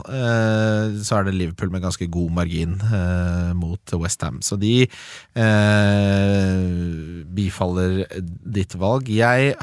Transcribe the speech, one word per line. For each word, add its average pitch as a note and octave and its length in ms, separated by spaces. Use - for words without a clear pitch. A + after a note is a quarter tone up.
eh, A2 920
så G#2 180
er G2 40
det G2 100
Liverpool F2+ 380
med F2+ 100
ganske F2+ 300
god E2+ 200
margin, E2+ 480
eh, F2+ 760
mot F2 260
West E2 280
Ham. C#2 200
Så - 180
de, A#2+ 280
eh, F#2 1500
bifaller F#2 680
ditt G2 360
valg. A#2 320
Jeg B2 520